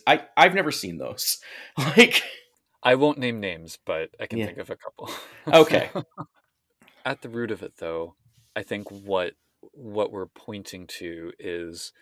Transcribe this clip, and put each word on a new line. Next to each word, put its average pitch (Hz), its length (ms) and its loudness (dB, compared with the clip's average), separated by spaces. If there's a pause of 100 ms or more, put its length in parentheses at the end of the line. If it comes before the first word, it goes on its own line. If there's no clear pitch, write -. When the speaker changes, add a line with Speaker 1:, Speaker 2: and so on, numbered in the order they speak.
Speaker 1:
I, 151 180 4 (100)
I've 175 200 8
never 160 160 0
seen 87 260 -8
those. - 420 -6 (200)
<laughs> - 180 -12
Like, 208 460 6 (580)
Speaker 2:
I 127 140 6
won't 143 240 4
name 120 200 -4
names, 82 460 -8
but 80 240 -4 (100)
I 107 60 -8
can 117 140 -6
Speaker 1:
Yeah. 110 80 -2
Speaker 2:
think 104 100 -12
of 95 120 -12
a 90 80 -10
couple. - 340 -16 (360)
<laughs> 151 60 4
Speaker 1:
Okay. 156 360 6 (1160)
Speaker 2:
At 131 160 -6
the 123 80 -14
root 117 220 -6
of 98 120 -8
it, - 140 -16
though, 82 380 -8 (400)
I 107 80 -6
think 104 280 -8
what, 98 420 -4 (380)
what 110 400 -4
we're 95 160 -10
pointing 98 600 -16
to 82 520 -12
is, 85 520 -10 (100)